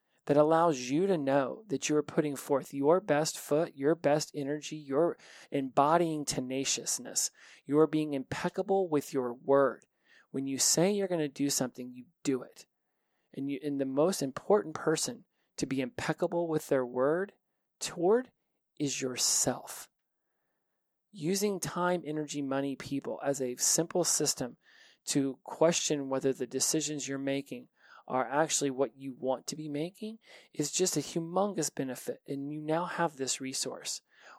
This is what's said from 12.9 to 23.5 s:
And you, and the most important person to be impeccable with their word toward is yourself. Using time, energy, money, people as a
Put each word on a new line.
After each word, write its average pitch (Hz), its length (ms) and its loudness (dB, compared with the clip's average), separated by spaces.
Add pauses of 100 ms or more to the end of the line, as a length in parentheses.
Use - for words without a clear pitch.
And 135 140 -6
you, 139 140 -4
and 143 160 -2
the 135 60 0
most 143 380 2
important 160 500 0
person - 520 -2 (320)
to - 80 -2
be 135 140 -2
impeccable 165 680 -2
with 156 200 -2
their 131 180 2
word 139 480 0 (460)
toward 208 500 2 (500)
is 139 220 -2
yourself. - 880 -2 (1200)
Using 190 480 0
time, 180 460 0
energy, 147 360 -4
money, 139 340 0
people 131 480 -6
as 139 180 0
a 127 160 -2